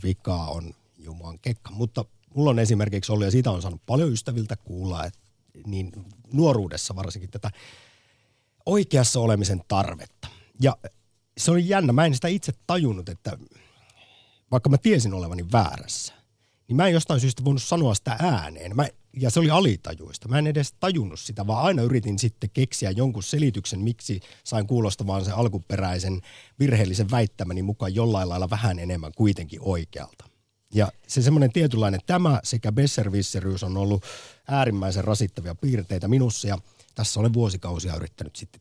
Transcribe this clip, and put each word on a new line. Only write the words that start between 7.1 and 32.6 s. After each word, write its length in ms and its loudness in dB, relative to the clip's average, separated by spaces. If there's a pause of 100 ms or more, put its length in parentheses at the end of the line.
tätä 200 -8 (1160)
oikeassa 540 4
olemisen 480 2
tarvetta. 600 -4 (320)
Ja 160 4 (600)
se 120 2
oli 180 4
jännä, 240 4
mä 140 6
en 80 4
sitä 140 -2
itse 240 -2 (140)
tajunnut, 420 0
että 300 -10 (1120)
vaikka 200 4
mä 80 8
tiesin 360 2
olevani 380 -6
väärässä, 640 -2 (540)
niin 80 0
mä 100 6
en 60 4
jostain 280 2
syystä 240 0
voinut 180 2
sanoa 320 0
sitä 280 -4
ääneen. 540 -2
Mä, 120 2 (280)
ja 140 0
se 100 2
oli 100 2
alitajuista. 800 0
Mä 100 2
en 80 2
edes 340 -2
tajunnut 400 -2
sitä, 260 -8
vaan 180 0
aina 180 2
yritin 360 0
sitten 360 -2
keksiä 360 -2
jonkun 320 0
selityksen, 580 -2
miksi 400 -4 (240)
sain 220 -2
kuulostamaan 580 -2
sen 100 -4
alkuperäisen 840 -2 (380)
virheellisen 520 2
väittämäni 520 0
mukaan 320 -2
jollain 340 2
lailla 220 -4
vähän 280 0
enemmän 380 -6
kuitenkin 460 0
oikealta. 640 -6 (500)
Ja 140 4 (180)
se 160 0
semmoinen 300 6
tietynlainen, 540 0
tämä 380 2
sekä 280 -2